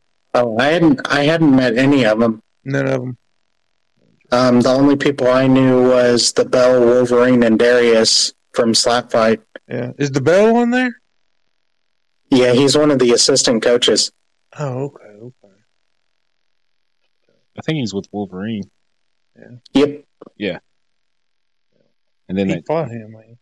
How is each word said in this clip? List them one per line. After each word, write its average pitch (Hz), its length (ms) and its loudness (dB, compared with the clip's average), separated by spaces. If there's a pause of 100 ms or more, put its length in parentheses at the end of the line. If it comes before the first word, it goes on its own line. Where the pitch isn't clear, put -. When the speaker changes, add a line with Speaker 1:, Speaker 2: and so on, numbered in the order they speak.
(340)
Speaker 1:
Oh, 120 260 -2
I 131 80 0
hadn't, 160 400 2
I 143 160 -2
hadn't 156 320 2
met 123 220 0
any 135 280 2
of 110 160 0
'em. 113 200 -2 (240)
Speaker 2:
None 135 220 -4
of 135 140 -2
'em? 127 160 -12 (1120)
Speaker 1:
Um, 123 300 2
the 127 80 0
only 139 280 2
people 139 300 -2
I 131 200 2
knew 131 420 2
was 120 440 0
the 123 100 0
Bell, 127 380 2
Wolverine, 123 600 2
and 113 140 2
Darius 117 760 2 (180)
from 113 220 0
Slap 117 380 -2
Fight. 113 300 0 (280)
Speaker 2:
Yeah. 123 280 -10
Is 143 140 -4
the 135 100 -4
Bell 202 360 2
on 240 140 0
there? 247 280 -4 (1300)
Speaker 1:
Yeah, 123 220 2
he's 135 220 2
one 151 160 2
of 135 80 0
the 123 140 2
assistant 120 480 0
coaches. 120 500 0 (480)
Speaker 2:
Oh, 135 260 -8
okay, - 200 -16 (160)
okay. 117 320 -20 (2000)
Speaker 3:
I - 40 -18
think 160 160 -6
he's 110 160 -6
with 98 180 -10
Wolverine. 101 580 -10 (680)
Speaker 2:
Yeah. 113 180 -20 (180)
Speaker 1:
Yep. - 300 -2 (320)
Speaker 3:
Yeah. 95 240 -10 (1700)
And 92 100 -8
then 98 120 -2
Speaker 2:
He 165 60 -4
Speaker 3:
they 160 60 -10
Speaker 2:
fought 156 280 -6
him, 110 220 -16
man. 110 300 -20